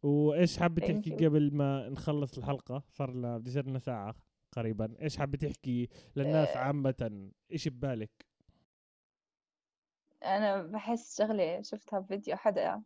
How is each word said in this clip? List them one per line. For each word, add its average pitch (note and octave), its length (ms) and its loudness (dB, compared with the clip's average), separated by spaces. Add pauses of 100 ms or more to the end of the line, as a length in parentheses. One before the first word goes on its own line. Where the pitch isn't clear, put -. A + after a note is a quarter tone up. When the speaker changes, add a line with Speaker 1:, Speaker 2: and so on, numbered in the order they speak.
Speaker 1:
وإيش D3+ 560 4
حابة E3+ 240 2
Speaker 2:
Thank - 40 0
Speaker 1:
تحكي F3 240 0
Speaker 2:
you. D#3+ 140 2
Speaker 1:
قبل D3 300 6
ما C#3 340 0
نخلص C#3+ 500 -2
الحلقة؟ C#3 520 -4
صار C3+ 240 -4
لنا، A#2+ 240 -4
بدي A#2+ 120 -8
صير C3+ 160 -2
لنا C3 120 -4
ساعة A2 360 -6 (380)
قريبًا. A2+ 500 -2
إيش D#3 140 -4
حابة C#3+ 220 -2
تحكي B2+ 500 -2 (280)
للناس D3 320 4
Speaker 2:
آه. - 100 -2
Speaker 1:
عامة؟ B2+ 720 -2 (220)
إيش D#3+ 160 -2
ببالك؟ B2 580 -6 (2000)
Speaker 2:
أنا G3 380 0
بحس G#3+ 560 -6
شغلة G3+ 440 0
شفتها G#3 360 -8
بفيديو F#3+ 380 -4
حدا G3 500 0